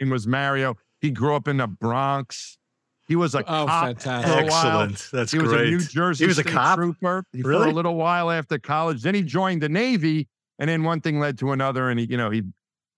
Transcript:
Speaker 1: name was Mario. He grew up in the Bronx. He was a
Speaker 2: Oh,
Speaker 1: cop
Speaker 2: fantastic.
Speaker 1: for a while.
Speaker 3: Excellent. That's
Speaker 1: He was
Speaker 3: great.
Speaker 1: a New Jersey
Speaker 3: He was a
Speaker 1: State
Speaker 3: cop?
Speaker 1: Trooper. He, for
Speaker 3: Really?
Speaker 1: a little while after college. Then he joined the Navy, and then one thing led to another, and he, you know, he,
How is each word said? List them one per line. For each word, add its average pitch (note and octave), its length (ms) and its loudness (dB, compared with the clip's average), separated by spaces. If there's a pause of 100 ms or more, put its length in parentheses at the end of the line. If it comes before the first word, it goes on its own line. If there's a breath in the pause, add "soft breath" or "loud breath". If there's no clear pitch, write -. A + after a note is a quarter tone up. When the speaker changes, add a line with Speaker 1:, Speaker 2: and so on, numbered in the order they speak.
Speaker 1:
name C3+ 100 -2
was A#2 160 -2
Mario. C3+ 500 0 (240)
He D3+ 100 -2
grew C3+ 260 0
up C#3+ 120 -4
in C#3 100 0
the B2+ 80 0
Bronx. B2+ 880 -4 (500)
He D#3 80 0
was E3+ 200 2
a C#3 60 0
Speaker 2:
Oh, D#3 260 -2
Speaker 1:
cop E3 180 2
Speaker 2:
fantastic. B2 480 -2
Speaker 1:
for C#3 60 4
a D#3 80 2
while. D#3+ 380 4
Speaker 3:
Excellent. G2+ 280 -6
That's B2 200 -2
Speaker 1:
He D#3 60 2
was D3 120 2
Speaker 3:
great. A#2 160 4
Speaker 1:
a D#3 60 4
New F3 80 2
Jersey D#3 440 0
Speaker 3:
He F#3 40 6
was E3 100 2
a D#3 40 2
Speaker 1:
State E3 120 -2
Speaker 3:
cop? D#3 240 4
Speaker 1:
Trooper. F3+ 560 -2
He, B2+ 80 -6
for B2+ 60 -2
Speaker 3:
Really? D#3 220 4
Speaker 1:
a D#3 40 2
little E3+ 220 0
while E3+ 340 0
after D#3+ 280 -2
college. D3+ 440 -2
Then F#3 120 0
he G3+ 60 2
joined F3 400 0
the D3+ 80 0
Navy, D#3+ 600 0 (300)
and D3 120 -2
then D#3+ 120 0
one D#3+ 200 0
thing D3+ 180 0
led D3 200 -2
to C#3 120 -2
another, C3 380 0
and A#2 100 0
he, A#2 60 -2
you B2+ 100 -4
know, A#2 140 0
he, A2 140 -2 (540)